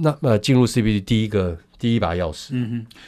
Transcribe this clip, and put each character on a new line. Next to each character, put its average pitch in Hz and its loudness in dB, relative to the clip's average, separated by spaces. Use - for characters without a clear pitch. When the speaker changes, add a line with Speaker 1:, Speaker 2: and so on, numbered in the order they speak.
Speaker 1:
那， 151 0
呃， 117 2
进 135 2
入 123 6
C 117 0
P 107 2
T 101 0
第 110 0
一 107 -4
个， 92 -2
第 117 0
一 117 2
把 87 -2
钥 87 -4
匙。 - -16
Speaker 2:
嗯 123 -4
哼。 113 -6